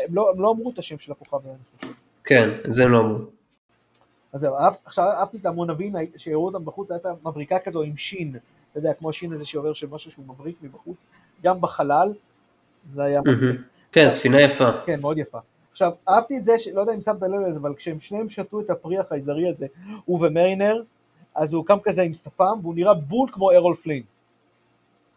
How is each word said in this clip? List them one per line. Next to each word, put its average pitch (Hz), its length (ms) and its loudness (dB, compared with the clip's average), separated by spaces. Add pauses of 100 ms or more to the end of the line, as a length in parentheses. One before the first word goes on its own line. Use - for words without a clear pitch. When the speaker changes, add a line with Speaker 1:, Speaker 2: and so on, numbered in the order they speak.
Speaker 1:
לא, 185 140 0
לא, 202 120 4
הם 185 60 -6
לא 214 100 2
אמרו 226 220 -6
את 214 60 -14
השם 156 200 -12
של - 120 -16
הכוכב, - 340 -10
אני 135 80 -16 (260)
חושב. - 140 -12 (300)
Speaker 2:
כן, 117 260 6 (160)
את 120 80 -4
זה 127 100 6
הם 123 80 8
לא 117 80 8
אמרו. 110 180 2 (1160)
Speaker 1:
אז 139 80 -10
זהו, 139 140 0
אהב-, 165 180 4 (120)
עכשיו 175 200 -2
אהבתי 196 320 -2
את 190 80 -6
המונבים, 170 500 -4
הי-, 165 120 -6 (100)
שהראו 156 280 -4
אותם 190 200 -8
בחוץ, 196 260 -10
הייתה 170 180 -8 (160)
מבריקה 147 340 -4
כזו 170 220 -6
עם 151 160 -8
שין, 160 380 -10 (360)
אתה - 80 -12
יודע, 156 140 -2
כמו 160 160 -10
השין 165 240 -10
הזה 151 120 -12
שעובר 151 280 -6
של 147 180 -12
משהו 151 200 -16
שהוא 135 160 -20
מבריק 135 340 -16
מבחוץ, 160 460 -18 (360)
גם 180 180 2
בחלל, 156 520 2 (800)
זה 143 100 -4
היה 143 220 2
Speaker 2:
מהמם. 135 120 6
Speaker 1:
מצחיק. 123 240 0 (300)
Speaker 2:
כן, 151 180 8
ספינה 131 320 6
יפה. 139 280 6 (160)
Speaker 1:
כן, 156 160 -2
מאוד 147 160 -4
יפה. 139 200 -8 (340)
עכשיו, - 200 0 (180)
אהבתי 233 280 2
את 208 80 -8
זה, 233 140 4
ש-, 226 80 -12
לא 190 140 -2
יודע 226 120 -2
אם 208 80 -10
שמת 208 200 -4
לב 190 280 -2
לזה, 156 100 -6
אבל 143 160 -6
כשהם 156 240 -10
שניהם 208 300 -8
שתו 208 300 -10
את 208 100 -6
הפרי 170 280 -6
החייזרי 156 520 -4
הזה, 139 180 -6 (380)
הוא 170 220 0
ומיינר, 190 540 2 (540)
אז 156 180 -2
הוא 165 120 -2
קם 156 180 6
כזה 185 180 0
עם 170 120 -2
שפם, 190 480 -2
והוא 165 140 -8
נראה 185 180 4
בול 185 380 -2
כמו 190 200 2
ארול 175 240 6
פלין. 147 280 -6 (1120)